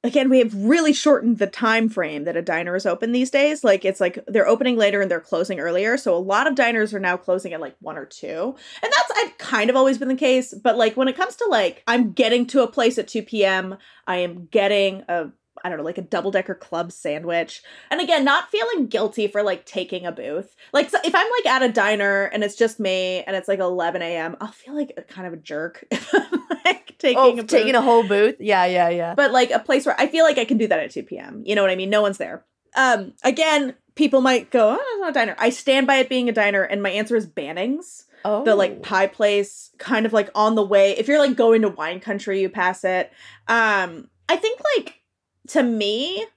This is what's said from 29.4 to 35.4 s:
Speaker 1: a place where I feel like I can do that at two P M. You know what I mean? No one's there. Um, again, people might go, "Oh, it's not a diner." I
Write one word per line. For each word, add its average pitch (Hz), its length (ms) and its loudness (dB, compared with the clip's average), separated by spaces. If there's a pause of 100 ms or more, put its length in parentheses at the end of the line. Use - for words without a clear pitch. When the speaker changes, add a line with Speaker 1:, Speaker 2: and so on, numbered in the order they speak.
Speaker 1:
a - 80 0
place 262 260 0
where - 140 0
I 285 80 2
feel 320 180 2
like 302 120 4
I 240 80 0
can 220 120 0
do 214 100 0
that 170 120 0
at - 120 -8
two - 120 -10
P - 140 -14
M. - 280 -16
You 202 100 -2
know 202 60 2
what 190 100 4
I 185 40 0
mean? 190 140 -6
No 214 120 2
one's 196 160 -2
there. - 260 -10 (320)
Um, 240 380 2 (100)
again, 294 520 2 (200)
people 277 260 4
might 254 300 2
go, 233 280 4
"Oh, 571 140 -6
it's 403 80 -6
not 349 100 -4
a - 20 -8
diner." 226 260 0
I 226 120 2